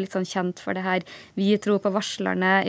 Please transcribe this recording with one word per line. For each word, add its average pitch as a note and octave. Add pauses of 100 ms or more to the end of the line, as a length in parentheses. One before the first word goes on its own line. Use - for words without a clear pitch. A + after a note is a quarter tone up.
litt -
sånn F#3
kjent F3+
for F#3+
det F#3
her: F#3 (320)
"Vi G3
tror G3+
på G#3
varslerne." F#3+